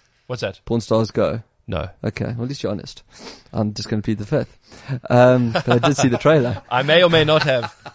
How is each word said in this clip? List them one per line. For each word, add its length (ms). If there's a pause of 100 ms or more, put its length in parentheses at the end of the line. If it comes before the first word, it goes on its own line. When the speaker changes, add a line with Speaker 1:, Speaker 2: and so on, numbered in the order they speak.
(260)
Speaker 1:
What's 160
that? 220
Speaker 2:
Porn 160
Stars 300
Go. 320 (240)
Speaker 1:
No. 220 (140)
Speaker 2:
Okay, 240
well, 160
at 60
least 140
you're 100
honest. 300 (500)
I'm 220
just 140
gonna 140
plead 160
the 80
fifth. 320 (500)
Um, 440
but 160
I 100
did 180
see 120
the 100
trailer. 480
Speaker 1:
<laughs> 40
I 120
may 220
or 40
may 160
not 200
have, 300 (200)